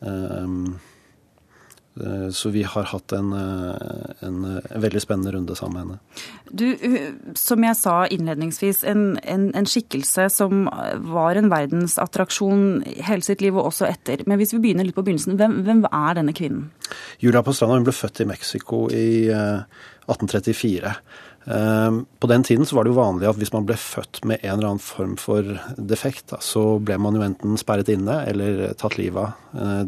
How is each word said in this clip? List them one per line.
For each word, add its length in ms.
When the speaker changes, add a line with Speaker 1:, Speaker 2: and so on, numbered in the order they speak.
Speaker 1:
Ehm, 800
eh, 320
så 180
vi 120
har 220
hatt 280
en, 220
eh, 920
en, 180
eh, 160
en 100
veldig 220
spennende 320
runde 220
sammen 180
med 80
henne. 160
Speaker 2:
Du, 180
eh, 400
som 300
jeg 120
sa 300
innledningsvis, 800
en, 400
en, 300
en 100
skikkelse 640
som 380
var 340
en 140
verdensattraksjon 1400
hele 220
sitt 180
liv 160
og 160
også 160
etter. 380
Men 120
hvis 140
vi 80
begynner 240
litt 100
på 100
begynnelsen, 320
hvem, 280
hvem 260
er 240
denne 220
kvinnen? 340
Speaker 1:
Julia 220
Pastrana, 320
hun 100
ble 80
født 280
i 80
Mexico 600
i, 400
eh, 340
atten 200
trettifire. 680
Ehm, 600
på 80
den 160
tiden 240
så 80
var 80
det 80
jo 80
vanlig 300
at 100
hvis 140
man 100
ble 100
født 500
med 200
en 140
eller 100
annen 100
form 380
for 260
defekt, 540
da, 80
så 420
ble 200
man 160
jo 80
enten 340
sperret 320
inne 400
eller 460
tatt 260
livet 160
av. 160
Eh, 320